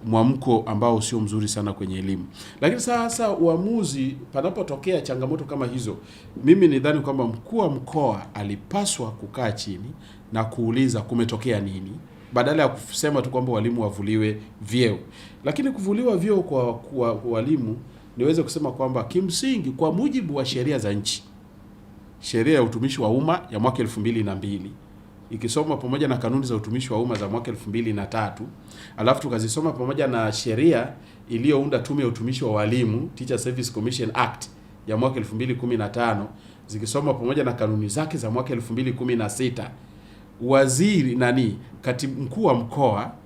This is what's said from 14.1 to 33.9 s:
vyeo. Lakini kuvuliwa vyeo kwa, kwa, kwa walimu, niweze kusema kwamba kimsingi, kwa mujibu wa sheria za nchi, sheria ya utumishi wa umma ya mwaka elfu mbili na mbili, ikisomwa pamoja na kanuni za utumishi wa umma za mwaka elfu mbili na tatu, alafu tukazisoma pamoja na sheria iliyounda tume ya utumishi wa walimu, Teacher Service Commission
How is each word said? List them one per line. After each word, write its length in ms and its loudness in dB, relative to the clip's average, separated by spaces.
vyeo. 360 2
Lakini 260 0
kuvuliwa 460 0
vyeo 260 4
kwa, 320 0
kwa, 420 0
kwa 140 -4
walimu, 460 0
niweze 260 4
kusema 300 -2
kwamba 320 -2
kimsingi, 680 0
kwa 220 0
mujibu 440 0
wa 80 0
sheria 340 0
za 140 -2
nchi, 320 -4
sheria 340 2
ya 80 6
utumishi 400 0
wa 60 2
umma 320 2
ya 80 -4
mwaka 200 2
elfu 220 -2
mbili 240 0
na 120 -4
mbili, 340 -6
ikisomwa 460 -2
pamoja 320 -2
na 80 2
kanuni 300 0
za 100 0
utumishi 360 -4
wa 100 0
umma 120 -2
za 140 -4
mwaka 220 -4
elfu 180 -10
mbili 240 -2
na 140 -2
tatu, 360 -4
alafu 260 2
tukazisoma 500 -2
pamoja 340 -2
na 260 0
sheria 560 2
iliyounda 500 2
tume 240 -2
ya 60 2
utumishi 360 -2
wa 80 0
walimu, 600 2
Teacher 240 -4
Service 340 -4
Commission 420 -2